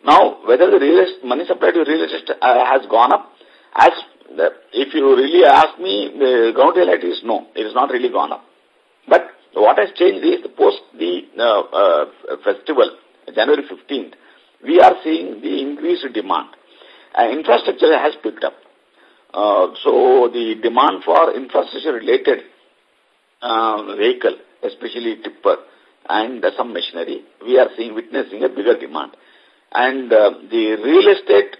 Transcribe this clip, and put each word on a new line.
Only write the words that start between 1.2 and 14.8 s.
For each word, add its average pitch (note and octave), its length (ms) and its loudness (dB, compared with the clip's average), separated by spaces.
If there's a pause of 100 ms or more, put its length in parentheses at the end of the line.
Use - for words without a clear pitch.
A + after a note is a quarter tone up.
money C3 200 -4
supply - 260 0
to E3+ 80 0
real D#3+ 240 -2
estate, D#3 260 -10 (120)
uh, B2+ 240 4
has C3 240 0
gone A#2 220 2
up, - 200 -2 (440)
as D#3 160 4 (440)
the, D#2+ 140 0 (240)
if C#3 200 -6
you C3+ 220 4
really D3 300 4
ask D3+ 340 4
me, F#3+ 380 -6
the B2+ 380 2
ground D#3+ 220 2
reality E3+ 300 0
is - 160 -6
no, A2+ 320 -6
it - 60 -8
is G#2+ 140 -8
not C3 160 -2
really B2 180 -4
gone E2 220 -4
up. - 120 -14 (640)
But F3 160 2 (300)
what G#2+ 240 4
has G#3 200 0
changed F#3 260 0
is - 220 -2 (100)
post - 220 2 (200)
the, F2 240 -6 (160)
uh, A2+ 60 -2
uh, F#2 600 0 (380)
festival, A#2 520 -2 (380)
January C#3+ 340 0
fifteenth, G#2+ 460 -12 (500)
we D#3+ 160 0
are - 240 6